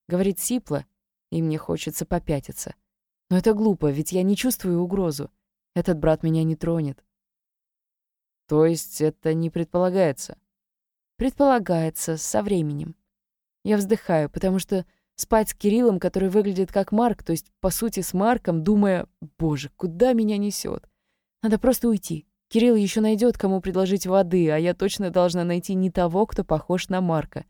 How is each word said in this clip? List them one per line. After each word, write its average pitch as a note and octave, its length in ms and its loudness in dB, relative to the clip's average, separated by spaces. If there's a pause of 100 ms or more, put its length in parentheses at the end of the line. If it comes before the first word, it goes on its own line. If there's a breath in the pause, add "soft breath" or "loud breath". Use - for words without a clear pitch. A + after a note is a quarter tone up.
Говорит F#3 320 0
сипло, D#3 460 -4 (460)
и E3 100 -2
мне D#3 160 -2
хочется - 480 -6
попятиться. - 720 -6 (540)
Но F3+ 80 2
это G#3+ 160 4
глупо, G3+ 380 0
ведь D3 200 -4
я F#3 120 0
не G3 120 2
чувствую F#3 460 -2
угрозу. F3 480 -4 (460)
Этот E3+ 240 0
брат D#3 240 2
меня D#3+ 200 2
не D#3+ 120 0
тронет. D#3+ 480 -4 (1400)
То D#3 180 4
есть - 360 -2
это D#3 340 0
не E3 160 -2
предполагается? F3 880 -2 (760)
Предполагается, F#3 1000 0
со G#3+ 240 -2
временем. D#3+ 540 -2 (680)
Я G#3 140 2
вздыхаю, F#3+ 540 0
потому F#3+ 260 0
что F#3 280 -4 (300)
спать A3 340 0
с - 40 -8
Кириллом, G#3 460 2
который F#3 300 -2
выглядит F#3+ 420 0
как G3 200 -2
Марк, A3 320 0
то - 80 -4
есть, - 280 -6
по F#3+ 100 0
сути, A3 320 -4
с - 120 -8
Марком, F#3 500 0
думая: G3+ 440 2 (300)
«Боже, D3 380 -2
куда F#3 380 0
меня G#3+ 240 0
несёт? - 520 -6 (540)
Надо A3 160 2
просто A#3 280 2
уйти. F3+ 380 -2 (220)
Кирилл A#3 280 4
ещё G#3 260 2
найдёт, G#3+ 360 2
кому F#3+ 240 0
предложить F#3+ 460 0
воды, F3+ 420 4
а D3+ 80 2
я E3+ 160 0
точно F#3+ 380 -4
должна F3 320 2
найти F3 320 -2
не F#3 160 0
того, F3+ 340 0
кто - 180 -4
похож E3+ 460 -2
на F#3 120 -2
Марка». D#3 480 -4